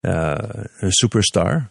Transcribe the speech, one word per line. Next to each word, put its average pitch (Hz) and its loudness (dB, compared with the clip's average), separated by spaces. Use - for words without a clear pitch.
un 92 -4
superstar. 110 2